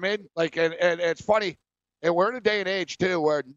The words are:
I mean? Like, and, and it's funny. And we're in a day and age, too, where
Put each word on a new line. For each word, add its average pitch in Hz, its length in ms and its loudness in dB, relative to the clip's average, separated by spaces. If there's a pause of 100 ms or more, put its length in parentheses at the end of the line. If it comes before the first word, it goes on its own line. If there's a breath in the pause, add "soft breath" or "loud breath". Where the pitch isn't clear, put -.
I 190 120 0
mean? 196 200 -10
Like, 165 200 -2
and, 165 180 0
and 175 260 0
it's 165 200 -2
funny. 208 360 0 (460)
And 170 120 2
we're 185 140 4
in 254 80 -6
a 247 40 -10
day 208 200 0
and 185 80 -4
age, 190 300 -4
too, 180 220 0
where 151 220 2 (140)